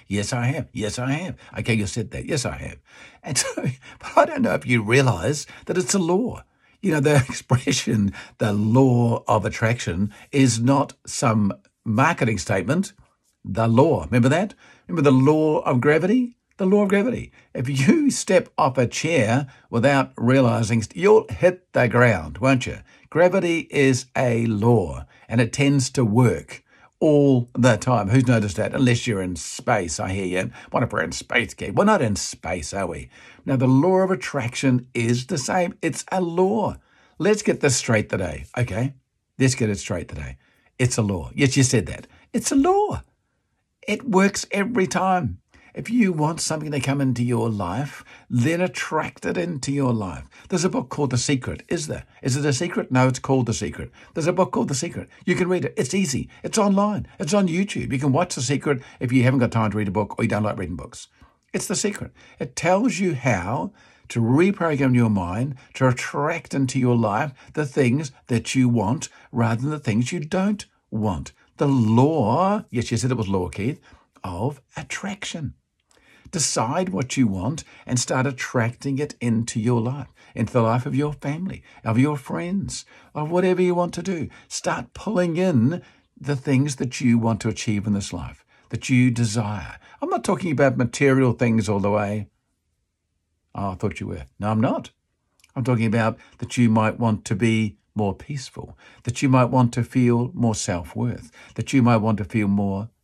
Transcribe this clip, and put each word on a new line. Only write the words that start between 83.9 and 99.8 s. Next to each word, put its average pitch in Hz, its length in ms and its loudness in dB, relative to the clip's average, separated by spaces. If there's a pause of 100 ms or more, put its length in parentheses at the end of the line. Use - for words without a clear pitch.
to 170 100 -8
do. 170 240 -4 (220)
Start 165 440 -6
pulling 180 440 -2
in 165 440 2 (380)
the 143 160 -4
things 135 400 0
that 131 240 -6
you 117 180 4
want 113 220 0
to - 80 -4
achieve 104 400 -4
in 104 60 0
this 98 180 -4
life, - 320 -10 (260)
that - 200 -8
you 127 220 4
desire. 104 640 -4 (240)
I'm 302 80 -4
not 381 160 -2
talking 185 260 -2
about 131 260 2
material 131 540 2
things 113 380 0
all 101 100 0
the 101 100 0
way. 104 380 -2 (1300)
Oh, 98 180 -6
I 92 40 -10
thought - 260 -6
you 98 60 -8
were. 90 180 -10 (120)
No, 104 120 -4
I'm 107 100 0
not. 190 320 -2 (640)
I'm 135 80 -4
talking 113 220 2
about 113 320 0 (220)
that - 180 -8
you 117 120 4
might 110 300 2
want 113 260 0
to 113 100 -4
be 110 420 0 (180)
more 101 180 0
peaceful, - 640 -14 (260)
that - 180 -6
you 143 80 2
might 131 160 6
want 123 300 4
to 120 100 0